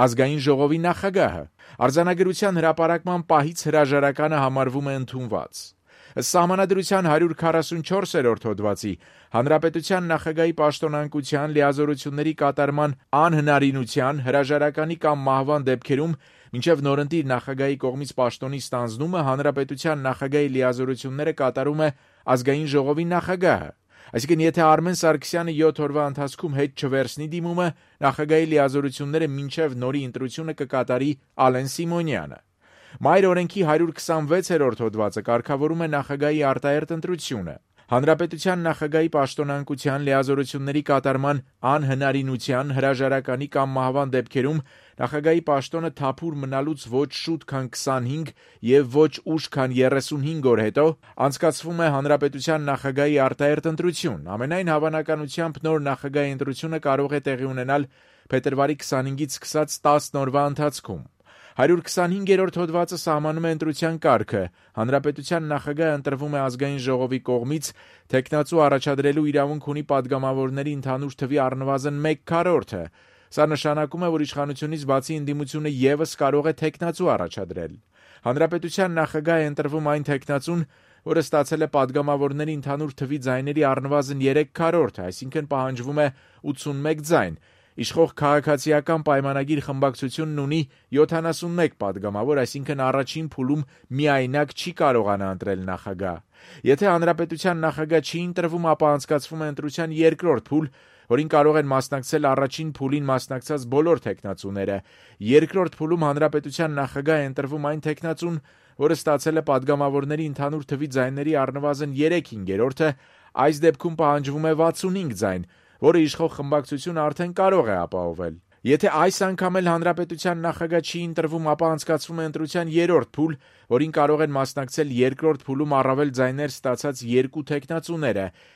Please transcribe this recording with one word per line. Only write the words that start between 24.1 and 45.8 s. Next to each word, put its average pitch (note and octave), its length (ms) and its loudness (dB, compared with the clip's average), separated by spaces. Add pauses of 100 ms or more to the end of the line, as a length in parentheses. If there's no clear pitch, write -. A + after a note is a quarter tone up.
եթե E3 180 2
Արմեն D#3+ 320 4
Սարգսյանը E3 560 0
յոթ D#3 300 2
օրվա D3 240 0
ընթացքում C#3+ 500 -6
հետ C#3+ 240 -2
չվերցնի C3+ 480 -2
դիմումը, E3+ 400 -2 (380)
նախագահի D#3 480 2
լիազորությունները C#3+ 840 0
մինչև C#3+ 400 -4
նորի C3 300 -2
ընտրությունը C3 500 -8
կկատարի C3 540 0 (260)
Ալեն C3 380 2
Սիմոնյանը։ D#3+ 640 -4 (560)
Մայր F3 300 6
օրենքի F3+ 400 2
հարյուր D#3+ 260 2
քսանվեցերորդ D#3 880 0
հոդվածը G#2+ 460 -2
կարգավորում D3 560 0
է D#3+ 80 -2
նախագահի D3 560 0
արտահերթ C#3+ 500 0
ընտրությունը։ D3 600 -6 (340)
Հանրապետության E3 760 2
նախագահի D#3 480 0
պաշտոնանկության, C#3+ 920 -2
լիազորությունների C#3 760 0
կատարման C#3 600 0 (280)
անհնարինության, C3+ 1040 0
հրաժարականի C3+ 800 0
կամ C3+ 220 0
մահվան C3 400 0
դեպքերում C3 420 0 (400)
նախագահի D3+ 480 0
պաշտոնը D#3 480 -2